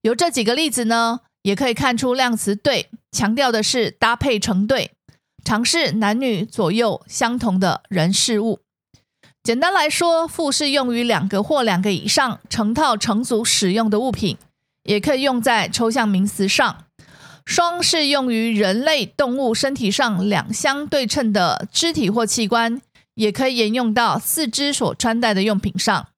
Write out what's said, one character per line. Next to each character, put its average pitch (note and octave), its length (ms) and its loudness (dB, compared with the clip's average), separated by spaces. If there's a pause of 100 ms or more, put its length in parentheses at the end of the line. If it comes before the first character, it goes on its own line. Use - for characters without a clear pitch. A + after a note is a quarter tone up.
由 A3 140 0
这 E4+ 160 2
几 B3 120 -2
个 A3+ 120 2
例 D4+ 160 0
子 A#3 160 -2
呢， A#3 340 0 (220)
也 G3+ 120 0
可 C4 140 0
以 A#3 60 0
看 B3+ 200 0
出 B3 200 0
量 B3+ 200 0
词 G3+ 220 -2
“对” A#3+ 320 0 (240)
强 G#3+ 220 0
调 B3+ 180 2
的 A3 100 0
是 A3 280 0
搭 A#3 260 0
配 B3 220 0
成 G3 280 0
对， B3 260 0 (520)
尝 A3+ 200 0
试 C#4 280 0
男 G#3+ 280 0
女 A#3 240 -2
左 F3 260 -2
右 A3 380 0
相 A#3+ 280 -2
同 G#3 220 0
的 F#3 300 0
人 F3+ 240 0
事 G#3 260 0
物。 A3 220 -2 (840)
简 A#3 160 0
单 F4 140 2
来 D#4 180 2
说， E4 380 2
复 D4+ 240 -2
是 D4 180 0
用 C4 240 0
于 A#3 80 0
两 G3+ 260 0
个 G3 140 0
或 C4+ 220 0
两 F#3+ 180 0
个 G#3 100 0
以 E3+ 140 -4
上 B3 420 0
成 A3 240 0
套 C4+ 240 2
成 G#3 280 -2
组 A#3 200 0
使 F#3+ 280 2
用 A3 180 2
的 G#3 80 2
物 B3 140 0
品， F#3 260 -4 (460)
也 G#3 160 0
可 C#4 160 0
以 C4 60 0
用 B3+ 200 0
在 A3 260 2
抽 A3+ 220 0
象 A3+ 180 0
名 F#3+ 160 2
词 G3+ 240 0
上。 - 360 0 (640)
双 F4 360 0
是 D#4 260 2
用 C4+ 240 2
于 A3+ 240 0
人 G#3 260 2
类 D4 220 0
动 C4 320 -2
物 C4 160 0
身 C4+ 220 -2
体 A#3 160 -2
上 G3+ 380 0
两 G#3 240 -2
相 C#4+ 340 -2
对 C#4 200 0
称 A3+ 260 0
的 F3+ 400 0
肢 E4+ 200 0
体 D4+ 160 0
或 A3 160 0
器 A3 220 -2
官， A#3 340 0 (340)
也 G#3 180 0
可 C4 160 0
以 C4 80 -2
沿 A3 180 2
用 A#3+ 180 0
到 A3 260 2
四 D#4 280 -2
肢 C#4+ 260 -2
所 B3 220 -2
穿 A#3 260 -2
戴 A3+ 140 0
的 F#3+ 80 0
用 G#3 160 0
品 G3 180 -4
上。 F#3+ 420 -2